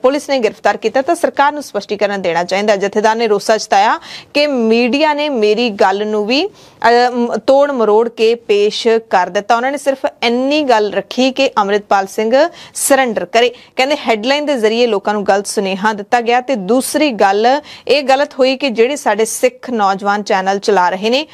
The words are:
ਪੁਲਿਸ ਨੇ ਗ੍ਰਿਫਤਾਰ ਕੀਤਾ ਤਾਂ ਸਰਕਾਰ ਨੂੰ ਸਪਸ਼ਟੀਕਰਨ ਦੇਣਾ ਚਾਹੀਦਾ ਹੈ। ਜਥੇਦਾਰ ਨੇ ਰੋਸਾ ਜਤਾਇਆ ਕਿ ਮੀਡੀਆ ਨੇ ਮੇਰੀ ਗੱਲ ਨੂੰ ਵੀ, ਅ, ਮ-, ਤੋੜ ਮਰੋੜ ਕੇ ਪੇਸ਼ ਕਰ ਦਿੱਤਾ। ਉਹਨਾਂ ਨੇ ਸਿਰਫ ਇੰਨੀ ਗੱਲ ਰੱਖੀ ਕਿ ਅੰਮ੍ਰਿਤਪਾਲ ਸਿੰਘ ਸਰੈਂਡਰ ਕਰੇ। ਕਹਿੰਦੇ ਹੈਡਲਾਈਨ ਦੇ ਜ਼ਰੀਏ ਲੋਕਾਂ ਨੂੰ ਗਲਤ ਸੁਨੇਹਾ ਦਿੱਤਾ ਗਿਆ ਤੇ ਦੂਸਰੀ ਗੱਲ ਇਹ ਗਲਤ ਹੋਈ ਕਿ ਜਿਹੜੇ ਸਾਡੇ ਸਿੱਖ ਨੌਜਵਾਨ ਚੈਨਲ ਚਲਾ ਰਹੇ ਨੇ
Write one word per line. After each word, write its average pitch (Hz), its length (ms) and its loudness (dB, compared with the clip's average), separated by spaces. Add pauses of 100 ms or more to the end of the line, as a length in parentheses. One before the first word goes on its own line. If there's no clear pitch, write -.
ਪੁਲਿਸ 285 280 0
ਨੇ 269 80 0
ਗ੍ਰਿਫਤਾਰ 214 380 0
ਕੀਤਾ 233 260 -2
ਤਾਂ 339 120 0
ਸਰਕਾਰ 285 380 0
ਨੂੰ 294 100 -10
ਸਪਸ਼ਟੀਕਰਨ 202 600 -4
ਦੇਣਾ 170 220 0
ਚਾਹੀਦਾ 202 280 0
ਹੈ। 202 40 2
ਜਥੇਦਾਰ 208 400 0
ਨੇ 233 100 -2
ਰੋਸਾ 214 300 0
ਜਤਾਇਆ 220 440 0 (340)
ਕਿ 294 120 2
ਮੀਡੀਆ 247 680 2
ਨੇ 294 140 -2
ਮੇਰੀ 220 420 0
ਗੱਲ 202 360 0
ਨੂੰ 214 200 -2
ਵੀ, 277 200 0
ਅ, 240 640 0
ਮ-, 233 260 -2
ਤੋੜ 277 340 2
ਮਰੋੜ 226 380 2
ਕੇ 226 260 0
ਪੇਸ਼ 208 540 0 (220)
ਕਰ 190 160 2
ਦਿੱਤਾ। 202 300 -2
ਉਹਨਾਂ 254 160 -2
ਨੇ 285 60 -6
ਸਿਰਫ 277 280 -4 (160)
ਇੰਨੀ 262 400 0
ਗੱਲ 214 300 2
ਰੱਖੀ 247 380 -2
ਕਿ 269 280 0
ਅੰਮ੍ਰਿਤਪਾਲ 202 480 0
ਸਿੰਘ 226 420 0 (260)
ਸਰੈਂਡਰ 240 500 0
ਕਰੇ। 233 300 0 (220)
ਕਹਿੰਦੇ 277 200 0 (120)
ਹੈਡਲਾਈਨ 254 380 -2
ਦੇ 285 100 0
ਜ਼ਰੀਏ 226 300 2
ਲੋਕਾਂ 208 280 -2
ਨੂੰ 208 100 -4
ਗਲਤ 202 220 0
ਸੁਨੇਹਾ 196 460 -2
ਦਿੱਤਾ 208 280 -2
ਗਿਆ 240 200 0
ਤੇ 254 140 -4
ਦੂਸਰੀ 254 560 0
ਗੱਲ 208 360 2 (420)
ਇਹ 285 140 2
ਗਲਤ 269 320 0
ਹੋਈ 262 220 2
ਕਿ 277 120 -4
ਜਿਹੜੇ 233 280 0
ਸਾਡੇ 220 280 0
ਸਿੱਖ 247 460 -4
ਨੌਜਵਾਨ 202 520 -2
ਚੈਨਲ 196 360 -2
ਚਲਾ 190 300 2
ਰਹੇ 190 220 -2
ਨੇ 285 240 -2